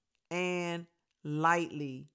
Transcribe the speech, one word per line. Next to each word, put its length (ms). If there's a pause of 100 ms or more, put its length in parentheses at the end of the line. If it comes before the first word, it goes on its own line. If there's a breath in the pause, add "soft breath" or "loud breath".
(280)
and 580 (360)
lightly. 920